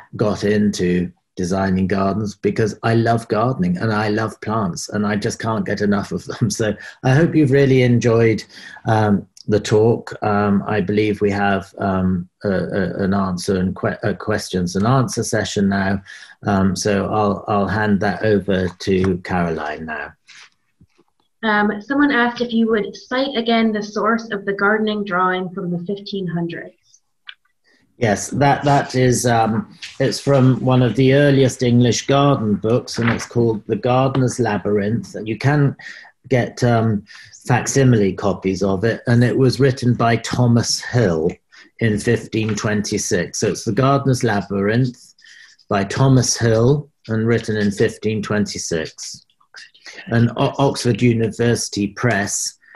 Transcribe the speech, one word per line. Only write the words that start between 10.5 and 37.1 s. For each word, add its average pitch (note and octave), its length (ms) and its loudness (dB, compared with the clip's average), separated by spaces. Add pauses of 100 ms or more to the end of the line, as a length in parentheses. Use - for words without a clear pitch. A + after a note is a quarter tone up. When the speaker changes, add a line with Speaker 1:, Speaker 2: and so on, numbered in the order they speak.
Speaker 1:
I G#2 140 0
believe G#2 400 0
we G#2 100 2
have, G2 460 0
um, F#2 520 0 (160)
a, G#2 40 0
a, F#2 560 -2
an F#2+ 80 0
answer F#2+ 460 -2
and F#2 180 -2
que-, - 260 -2
a G2+ 120 0
questions F#2 600 -4
and F#2+ 120 0
answer A#2+ 360 0
session G2+ 460 -2
now. G2 340 -2 (440)
Um, F#2+ 280 2
so G2 380 0
I'll, G#2 340 0
I'll G2+ 220 0
hand G#2 320 0
that G2 220 -2
over F#2+ 460 0
to F#2 500 0
Caroline D#2+ 640 -4
now. D2+ 300 -10 (1300)
Speaker 2:
Um, G#3 400 0
someone C#4 280 2
asked A#3+ 300 0
if A#3 140 -4
you A3+ 160 2
would G#3 260 -2
cite C4+ 400 -4
again A3+ 340 2
the G#3 120 -2
source A3 480 -2
of G3+ 160 -6
the G3 80 -2
gardening G#3 500 0
drawing F#3 460 -2
from F3+ 200 -8
the F3 140 -4
fifteen G3 420 -8
hundreds. - 760 -10 (960)
Speaker 1:
Yes, G#2 320 -2
that, C#3 340 2
that C#3+ 300 0
is, B2 320 2
um, A2+ 500 0 (240)
it's B2 180 0
from C3 460 4
one B2+ 160 2
of A#2+ 160 2
the C3 160 4
earliest C3+ 500 4
English A#2+ 440 2
garden C#3 480 2
books, A2 440 -2
and A#2 120 0
it's G2 160 -4
called A2+ 400 0
The G#2+ 100 -2
Gardener's B2+ 640 0
Labyrinth. G#2 760 -2
And G2+ 140 -10
you A2 80 -6
can C#3+ 400 0 (520)
get, B2 360 0
um, A2+ 400 2 (420)